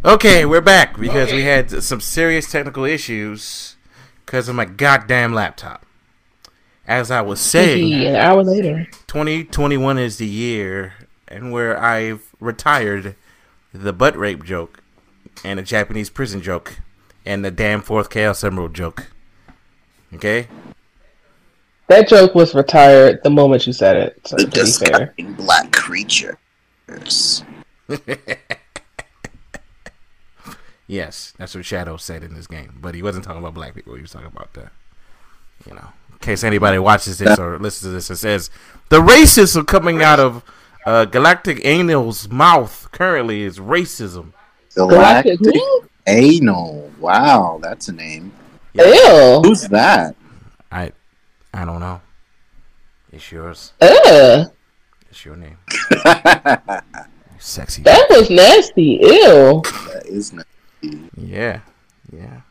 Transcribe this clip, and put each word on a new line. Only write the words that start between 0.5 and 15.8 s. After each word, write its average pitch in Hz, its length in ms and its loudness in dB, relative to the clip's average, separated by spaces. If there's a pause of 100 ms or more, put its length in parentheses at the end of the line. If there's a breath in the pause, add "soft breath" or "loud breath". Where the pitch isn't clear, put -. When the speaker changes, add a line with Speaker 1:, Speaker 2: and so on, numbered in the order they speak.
Speaker 1:
back 185 380 2
because 117 320 -2
we 135 120 -4
had 135 380 -2
some 117 200 -8
serious 160 500 -4
technical 139 320 -8
issues 110 920 -12 (480)
'cause 123 240 -8
of 123 60 -10
my 117 100 -6
goddamn 120 680 -4
laptop. - 520 -10 (1000)
As 117 240 -6
I 123 120 -4
was 101 180 -8
saying, 165 540 0
Speaker 2:
An 139 240 -2
hour 190 260 2
later. 180 420 -4 (220)
Speaker 1:
twenty 156 380 -8
twenty-one 139 520 -4
is 117 200 -8
the 113 100 -10
year 101 640 -10 (340)
and 120 260 -18
where 117 280 -6
I've 113 420 -6 (180)
retired 107 760 -6 (560)
the 98 220 -10
butt 131 240 -2
rape 92 260 -8
joke 85 380 -14 (600)
and 98 160 -12
a 92 40 -14
Japanese 104 460 -8